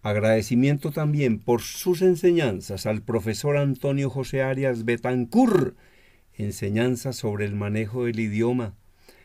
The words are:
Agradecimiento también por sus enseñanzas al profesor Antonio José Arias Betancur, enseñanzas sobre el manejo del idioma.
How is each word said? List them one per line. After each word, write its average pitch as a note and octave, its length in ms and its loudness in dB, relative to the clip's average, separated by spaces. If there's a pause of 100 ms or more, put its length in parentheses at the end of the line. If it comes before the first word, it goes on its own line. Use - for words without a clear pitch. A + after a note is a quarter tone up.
Agradecimiento A2 880 2
también D3 460 0
por A#2+ 240 0
sus F3+ 400 -2
enseñanzas E3 800 2
al G#2+ 160 0
profesor A2+ 560 -2
Antonio C#3 540 0
José C3+ 320 -4
Arias C3 420 -2
Betancur, B2+ 920 2 (600)
enseñanzas A2+ 840 -2
sobre G#2 300 -4
el G2+ 80 -6
manejo G#2 500 -4
del A2+ 160 -4
idioma. A2+ 540 0 (500)